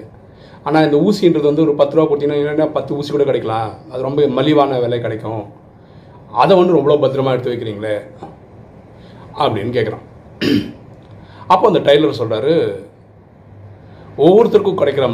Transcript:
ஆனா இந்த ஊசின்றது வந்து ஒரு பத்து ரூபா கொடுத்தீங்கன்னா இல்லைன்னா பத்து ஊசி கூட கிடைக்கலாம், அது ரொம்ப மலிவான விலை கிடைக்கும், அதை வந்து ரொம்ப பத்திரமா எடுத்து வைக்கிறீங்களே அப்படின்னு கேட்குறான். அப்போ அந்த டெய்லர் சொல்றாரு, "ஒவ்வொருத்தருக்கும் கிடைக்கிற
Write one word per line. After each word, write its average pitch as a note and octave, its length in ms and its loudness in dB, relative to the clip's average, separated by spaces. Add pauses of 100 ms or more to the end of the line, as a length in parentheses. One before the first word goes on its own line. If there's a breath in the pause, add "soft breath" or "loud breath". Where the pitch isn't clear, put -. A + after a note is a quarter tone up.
(640 loud breath)
ஆனா D3 180 0
இந்த D3 140 2
ஊசின்றது E3 520 2
வந்து D3 140 2
ஒரு D3 120 2
பத்து C#3+ 220 0
ரூபா D#3+ 100 4
கொடுத்தீங்கன்னா D3 340 -2
இல்லைன்னா D3+ 320 -2
பத்து C#3+ 240 -6
ஊசி C#3+ 160 -8
கூட C#3+ 120 0
கிடைக்கலாம், A2+ 440 -2 (200)
அது B2+ 140 -10
ரொம்ப C#3+ 260 0
மலிவான C#3 520 0
விலை A#2+ 200 -2
கிடைக்கும், A2 440 -8 (880 loud breath)
அதை B2 240 4
வந்து F3+ 200 4
ரொம்ப D3 200 2
பத்திரமா C3+ 380 0
எடுத்து B2 180 -4
வைக்கிறீங்களே G#2+ 420 -6 (1400 loud breath)
அப்படின்னு A#2 400 -4
கேட்குறான். - 300 -4 (1400 loud breath)
அப்போ F#3+ 220 2
அந்த D#3+ 140 0
டெய்லர் D3+ 380 2
சொல்றாரு, A2+ 340 -2 (1600 loud breath)
"ஒவ்வொருத்தருக்கும் G3 640 4
கிடைக்கிற C3+ 340 0